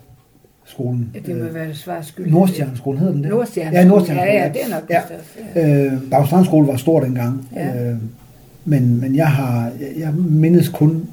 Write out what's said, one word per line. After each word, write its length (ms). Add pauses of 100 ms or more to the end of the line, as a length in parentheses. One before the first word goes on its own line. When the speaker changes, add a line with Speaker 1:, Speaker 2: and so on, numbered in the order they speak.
(640)
Speaker 1:
Skolen. 500
Speaker 2:
Ja, 100
det 120
må 80
Speaker 1:
Øh, 100
Speaker 2:
være 180
svaret 320
skyld. 260
Speaker 1:
Nordstjerneskolen 680
hedder 140
den 100
det? 80
Speaker 2:
Nordstjerneskolen. 520
Speaker 1:
Ja, 60
Nordstjerneskolen, 440
Speaker 2:
Ja, 60
ja, 80
Speaker 1:
ja. 60
Speaker 2:
det 120
er 40
nok 200
Speaker 1:
Ja. 60
Speaker 2:
den 120
største, 520 (100)
ja. 160
Speaker 1:
Øh, 60 (200)
Bangsbo 160
Strand 180
Skole 220
var 100
stor 220
dengang. 560
Speaker 2:
Ja. 340
Speaker 1:
Øh, 60 (720)
men, 360
men 140
jeg 120
har, 520
jeg, 80 (120)
jeg 140 (160)
mindes 400
kun, 440